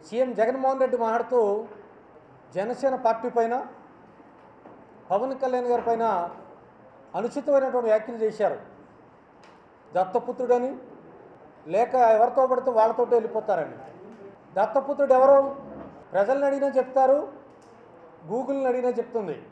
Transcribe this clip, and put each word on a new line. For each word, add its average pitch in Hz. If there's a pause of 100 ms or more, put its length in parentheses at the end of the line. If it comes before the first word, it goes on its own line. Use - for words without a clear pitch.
(120)
సీఎం 240
జగన్మోహన్ 262
రెడ్డి 254
మాట్లాడుతూ 226 (880)
జనసేన 240
పార్టీ 240
పైన, 233 (1400)
పవన్ 254
కళ్యాణ్ 254
గారి 240
పైన 226 (840)
అనుచితమైనటువంటి 247
వ్యాఖ్యలు 220
చేశారు. 202 (1400)
దత్తపుత్రుడని, 247 (920)
లేక 233
ఎవరితో 240
పడితే 254
వాళ్ళతోటే 226
వెళ్ళిపోతారని. 208 (800)
దత్తపుత్రుడు 269
ఎవరు? 269 (560)
ప్రజల్ని 254
అడిగినా 277
చెప్తారు, 262 (1000)
Google-ని 262
అడిగినా 247
చెప్తుంది. 214